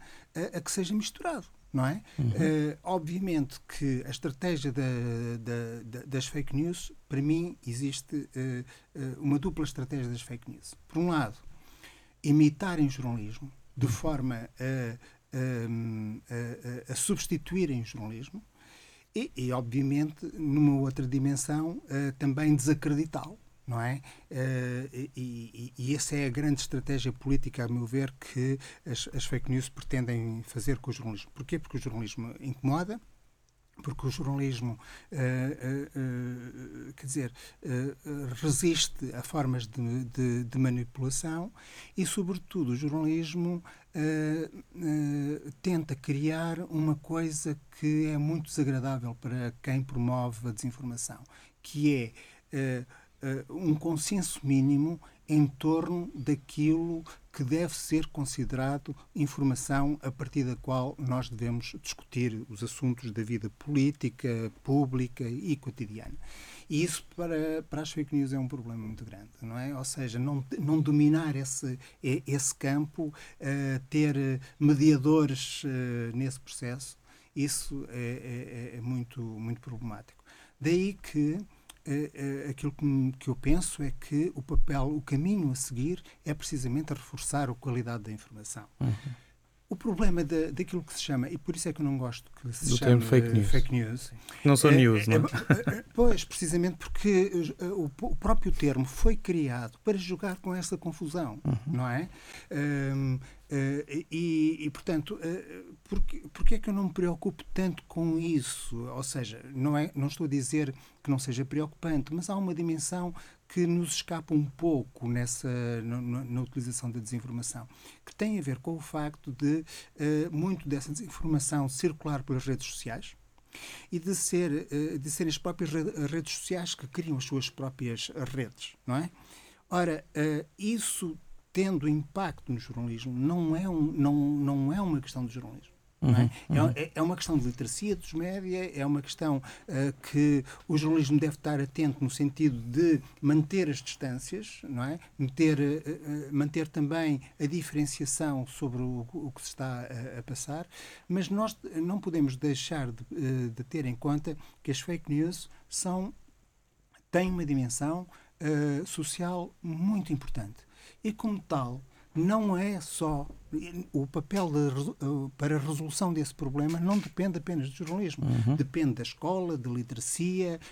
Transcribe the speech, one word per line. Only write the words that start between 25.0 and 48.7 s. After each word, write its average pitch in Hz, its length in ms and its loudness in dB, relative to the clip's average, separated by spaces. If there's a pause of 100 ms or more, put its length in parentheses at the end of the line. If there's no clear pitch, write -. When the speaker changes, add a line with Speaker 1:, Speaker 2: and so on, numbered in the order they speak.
Speaker 1:
e, 120 640 -8
e, 127 140 -4
e 151 40 2
essa - 200 -2
é 143 100 2
a 135 40 2
grande 143 320 2
estratégia 131 520 -2
política, 135 520 2
a - 20 -2
meu 120 180 0
ver, 131 340 0
que 131 380 0 (260)
as, - 300 -6
as 131 120 -2
fake 131 260 0
news 127 180 0
pretendem 117 720 -2
fazer 120 360 0
com - 100 -8
o 120 40 0
jornalismo. 110 380 -8
Porquê? 156 280 -6
Porque - 180 -6
o - 20 -2
jornalismo 113 600 -6
incomoda, 156 600 -2 (840)
porque 135 220 -6
o 131 60 0
jornalismo, 135 680 -2 (320)
eh, 127 480 -2
eh, 135 360 -4
eh, 123 1000 -8
quer - 120 -16
dizer, 131 260 -4 (300)
eh, 135 320 -4 (100)
eh, 143 300 -6
resiste 147 800 2
a 123 80 -6
formas 127 440 -2
de, 120 380 -2
de, 123 380 0
de 117 160 -6
manipulação 131 920 -2 (460)
e, 185 80 2
sobretudo, 180 680 -2
o - 20 0
jornalismo, 160 880 0 (320)
eh, 156 520 0 (280)
eh, 147 840 0
tenta 160 360 0
criar 160 640 -2 (100)
uma 156 280 2
coisa 160 600 -4 (220)
que 151 260 2
é 151 120 0
muito 156 280 0
desagradável 131 720 0